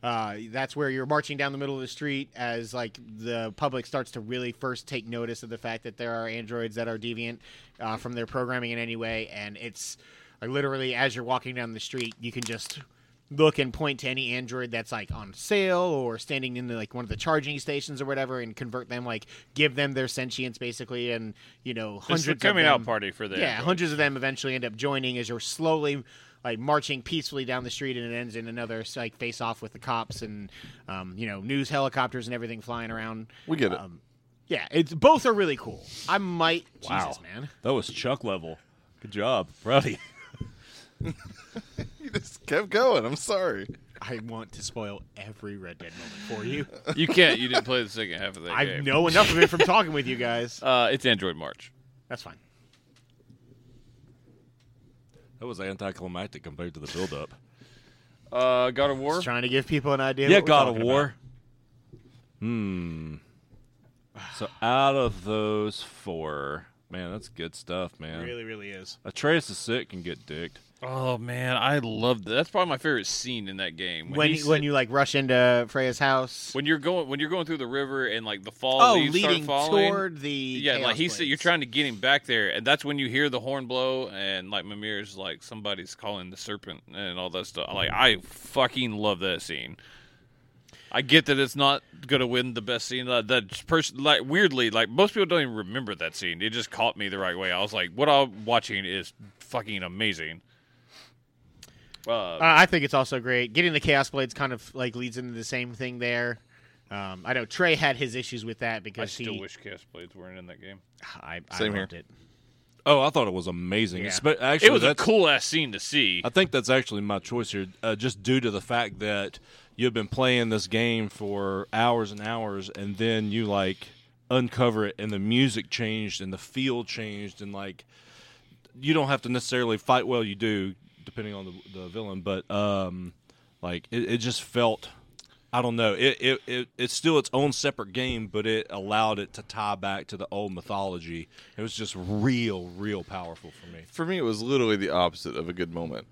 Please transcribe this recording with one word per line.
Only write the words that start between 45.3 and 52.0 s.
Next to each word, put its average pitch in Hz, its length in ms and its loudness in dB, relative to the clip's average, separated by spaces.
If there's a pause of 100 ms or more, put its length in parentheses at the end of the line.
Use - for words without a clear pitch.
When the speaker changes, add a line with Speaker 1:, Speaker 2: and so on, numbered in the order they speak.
Speaker 1:
Red 87 220 -14
Dead 82 140 -16
moment 107 200 -14 (300)
for - 20 -8
you. 139 220 -4 (280)
Speaker 2:
You 156 140 4
can't. 160 320 8
You 123 80 0
didn't 113 160 2
play 123 180 2
the 107 60 -4
second 98 320 -6
half 98 160 -6
of 82 60 -12
that 87 100 -6
Speaker 1:
I 120 140 2
Speaker 2:
game. - 180 -4
Speaker 1:
know 147 240 4
enough 175 220 6
of 160 80 2
it - 100 10
from 170 120 0
talking 180 340 4
with 139 120 0
you 127 100 -2
guys. 117 460 -2
Speaker 2:
Uh, 123 300 6
it's 135 140 0
Android 95 300 2
March. 73 360 -12 (360)